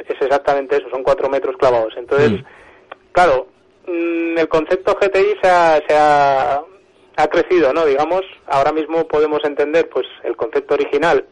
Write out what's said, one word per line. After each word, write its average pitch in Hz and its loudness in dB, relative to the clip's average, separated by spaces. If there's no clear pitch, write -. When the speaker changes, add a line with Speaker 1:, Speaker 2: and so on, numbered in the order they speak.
Speaker 1:
es - -4
exactamente 139 0
eso, 131 -6
son 131 -6
cuatro 135 0
metros 135 -4
clavados. 120 0
Entonces, 131 0
Speaker 2:
Mm. 101 -6
Speaker 1:
claro, 165 2
mm, 170 -4
el 160 0
concepto 185 -2
G 202 0
T 196 2
I 208 2
se 190 2
ha, 165 4
se 151 2
ha, 143 2
ha 151 2
crecido, 165 2
¿no? 160 0
Digamos, 156 0
ahora 143 0
mismo 160 -2
podemos 151 0
entender, 147 0
pues, 127 -4
el 120 -6
concepto 135 -4
original 143 0